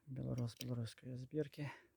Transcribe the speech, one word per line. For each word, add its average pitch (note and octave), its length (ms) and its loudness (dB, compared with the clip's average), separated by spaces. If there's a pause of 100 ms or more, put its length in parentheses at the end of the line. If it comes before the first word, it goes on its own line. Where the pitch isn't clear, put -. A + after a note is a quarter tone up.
Білорус B2+ 520 2
білоруської B2 600 -2
збірки, C#3+ 520 0 (280)